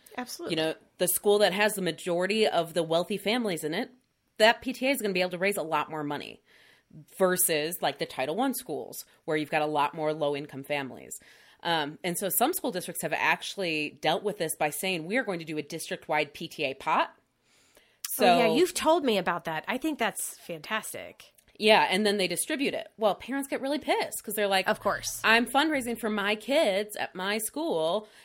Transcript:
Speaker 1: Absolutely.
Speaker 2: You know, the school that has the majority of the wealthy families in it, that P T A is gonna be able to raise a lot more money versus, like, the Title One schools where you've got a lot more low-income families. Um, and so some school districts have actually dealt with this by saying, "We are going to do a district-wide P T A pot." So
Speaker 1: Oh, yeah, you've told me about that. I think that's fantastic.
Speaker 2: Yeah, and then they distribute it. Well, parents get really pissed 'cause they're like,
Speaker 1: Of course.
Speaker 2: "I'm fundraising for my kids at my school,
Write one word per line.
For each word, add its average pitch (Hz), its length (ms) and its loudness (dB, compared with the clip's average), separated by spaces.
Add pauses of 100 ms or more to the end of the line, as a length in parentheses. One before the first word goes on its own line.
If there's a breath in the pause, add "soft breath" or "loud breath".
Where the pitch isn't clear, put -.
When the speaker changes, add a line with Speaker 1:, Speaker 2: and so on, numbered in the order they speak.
(160 soft breath)
Speaker 1:
Absolutely. 247 380 -8
Speaker 2:
You 156 80 -2
know, 160 120 -2 (240)
the 180 100 2
school 208 300 4
that 202 140 6
has 208 220 2
the 190 80 -4
majority 180 640 0
of 160 280 0
the 170 100 2
wealthy 170 340 0
families 202 460 -2
in 156 100 -4
it, 220 160 -4 (480)
that 226 240 6
P 254 100 -4
T 254 140 -4
A 269 40 4
is 277 120 -2
gonna 202 100 -2
be 180 100 0
able 180 100 -2
to 175 60 -6
raise 202 180 0
a 180 60 -2
lot 156 280 -2
more 156 140 -6
money 113 360 -8 (800 soft breath)
versus, 175 640 2
like, 143 160 0
the 160 80 -4
Title 143 300 -4
One 254 180 0
schools - 500 -10 (200 soft breath)
where 160 120 0
you've 151 140 -2
got 156 100 2
a 151 60 2
lot 147 260 2
more 156 220 -2
low-income 147 480 -4
families. 123 560 -6 (440 soft breath)
Um, 156 420 -2
and 175 120 -2
so 196 120 -2
some 240 240 2
school - 180 -4
districts 180 320 -6
have 156 100 -4
actually 156 880 -2
dealt 160 220 0
with 196 160 -4
this 160 160 -2
by 156 160 0
saying, 180 340 -4
"We 190 120 -2
are 262 80 0
going 180 160 -4
to 165 40 -12
do 156 140 -6
a 151 40 -2
district-wide 156 680 -4
P - 140 -10
T 156 180 -6
A 135 100 -2
pot." - 380 0 (960 soft breath)
So 233 160 2
Speaker 1:
Oh, 175 120 8
yeah, 220 160 6
you've 349 180 4
told 311 320 4
me 220 140 4
about 175 280 -2
that. 156 200 -4
I 233 120 -2
think 311 200 -2
that's - 400 -4
fantastic. 156 920 -8 (260)
Speaker 2:
Yeah, 208 320 8
and 208 160 2
then 208 120 2
they 185 100 2
distribute 247 440 -2
it. - 240 -8
Well, 208 200 2
parents 277 320 -6
get 269 120 -4
really 277 200 -2
pissed 359 420 -2
'cause 208 120 -8
they're 208 120 2
like, 190 220 2
Speaker 1:
Of 214 100 0
course. 156 460 -2
Speaker 2:
"I'm 226 200 6
fundraising 262 540 0
for 233 100 -2
my 208 280 0
kids 214 600 0
at - 200 -6
my 196 220 -2
school, 220 680 -2 (160 loud breath)